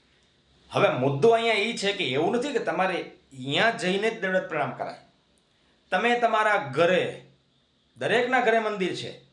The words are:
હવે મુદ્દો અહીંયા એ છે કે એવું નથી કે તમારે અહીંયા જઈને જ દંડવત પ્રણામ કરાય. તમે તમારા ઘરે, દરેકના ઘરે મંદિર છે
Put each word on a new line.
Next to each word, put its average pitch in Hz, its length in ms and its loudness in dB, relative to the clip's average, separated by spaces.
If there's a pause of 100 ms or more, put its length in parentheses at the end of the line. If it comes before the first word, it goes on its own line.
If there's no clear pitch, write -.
(680)
હવે 180 180 4
મુદ્દો 135 400 2
અહીંયા 226 260 4
એ 214 220 -2
છે 196 160 -2
કે 185 180 -4
એવું 160 220 0
નથી 240 200 -2
કે 233 60 -2
તમારે 180 400 -2 (340)
અહીંયા 143 380 0
જઈને 190 400 -2
જ 170 100 -10
દંડવત 185 280 -2
પ્રણામ 139 280 -4
કરાય. 90 180 -8 (960)
તમે 233 300 2
તમારા 214 360 2
ઘરે, 151 680 0 (720)
દરેકના 240 440 0
ઘરે 226 180 2
મંદિર 196 360 -2
છે 120 260 -12 (120)